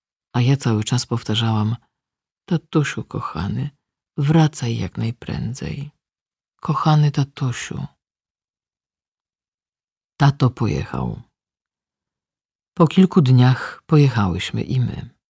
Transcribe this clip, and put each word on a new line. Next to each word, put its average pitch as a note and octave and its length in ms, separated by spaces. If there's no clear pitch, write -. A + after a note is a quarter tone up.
A B2 80
ja C3+ 160
cały A2 260
czas B2 220
powtarzałam: A2+ 720
"Tatusiu - 580
kochany, A2+ 680
wracaj D3 600
jak G#2 200
najprędzej. B2 920
Kochany D3+ 500
tatusiu". - 760
Tato C#3 320
pojechał. B1+ 720
Po E3 140
kilku F#3 340
dniach B2+ 640
pojechałyśmy A2+ 760
i - 180
my. - 300